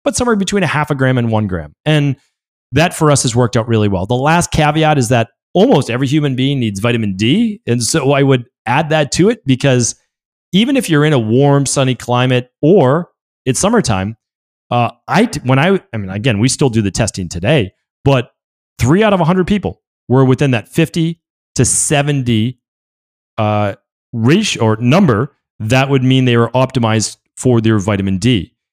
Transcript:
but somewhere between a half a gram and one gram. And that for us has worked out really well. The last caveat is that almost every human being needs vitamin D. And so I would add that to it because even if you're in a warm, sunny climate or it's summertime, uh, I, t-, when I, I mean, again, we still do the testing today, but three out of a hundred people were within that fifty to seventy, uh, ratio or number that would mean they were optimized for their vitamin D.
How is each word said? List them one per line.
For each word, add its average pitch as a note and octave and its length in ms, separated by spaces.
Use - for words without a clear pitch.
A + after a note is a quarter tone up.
but C#4+ 100
somewhere A#3+ 220
between G3 260
a D#3 40
half C3+ 220
a D#3 60
gram C3 220
and A#2 140
one G#2+ 160
gram. D#2+ 280
And D3 300
that D#3+ 220
for D3+ 180
us C#3 120
has A#2 120
worked A#2+ 220
out A2 100
really G#2+ 220
well. F#2+ 160
The A#2+ 100
last D3+ 360
caveat D3+ 460
is A#2+ 120
that A#2+ 200
almost F#3 360
every B2 180
human C#3+ 300
being C3+ 240
needs G#2 180
vitamin A2+ 380
D. G3 500
And A#2+ 160
so C#3+ 300
I C#3 100
would C3 220
add C#3+ 220
that D3+ 240
to F3+ 160
it B3 160
because B2+ 500
even A#3+ 240
if A3+ 120
you're D3+ 140
in D#3 80
a C#3 80
warm, C#3 460
sunny C3 300
climate B2 560
or D3+ 480
it's C3 140
summertime, A2+ 560
uh, A#2 200
I, F3 180
t-, D#3 200
when C3 120
I, F3+ 220
I A#2 40
mean, F#2+ 140
again, G#2+ 260
we A2+ 100
still C3+ 220
do A2+ 140
the G2 80
testing G2 360
today, G2 440
but C3+ 280
three D3 240
out G#3+ 120
of F#3 60
a E3+ 60
hundred F3+ 220
people F3+ 340
were C3 160
within C3 280
that A2+ 160
fifty E3 540
to B2 100
seventy, C3 920
uh, G#2 340
ratio A#2+ 500
or A2 140
number B2 580
that C3 300
would C3+ 140
mean C3 220
they A#2+ 120
were A#2 140
optimized A#2 680
for A#2+ 260
their A2 180
vitamin F#2+ 400
D. G#2 360